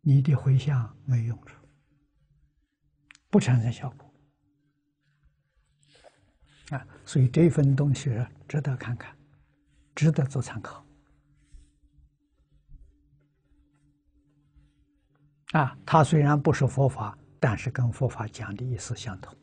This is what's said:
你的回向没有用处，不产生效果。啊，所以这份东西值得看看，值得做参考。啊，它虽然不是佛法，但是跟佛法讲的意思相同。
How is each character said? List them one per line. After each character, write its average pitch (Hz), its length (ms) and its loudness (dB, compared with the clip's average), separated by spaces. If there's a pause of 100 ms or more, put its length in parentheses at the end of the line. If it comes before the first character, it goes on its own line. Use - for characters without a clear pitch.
你 139 200 4
的 143 140 2
回 131 240 2
向 127 460 -4
没 123 140 0
有 113 100 -2
用 110 180 -8
处， - 100 -20 (1700)
不 208 80 6
产 127 240 4
生 117 100 -2
效 - 180 -10
果。 - 200 -20 (2500)
啊， 139 160 -8 (180)
所 - 160 0
以 131 80 6
这 160 220 4
份 139 240 4
东 143 180 2
西 127 180 -2 (360)
值 147 140 -4
得 135 160 -4
看 120 200 -8
看， - 220 -18 (760)
值 156 200 2
得 147 120 2
做 131 160 -4
参 - 220 -8
考。 - 240 -18 (4000)
啊， 147 340 0
它 160 200 4
虽 156 160 2
然 143 200 2
不 143 120 2
是 135 120 0
佛 135 240 0
法， 107 300 -8 (220)
但 104 180 0
是 - 140 -6
跟 120 180 0
佛 120 180 -2
法 - 200 -6
讲 110 260 -12
的 117 100 -10
意 123 140 -6
思 - 160 -10
相 98 260 -10
同。 - 220 -20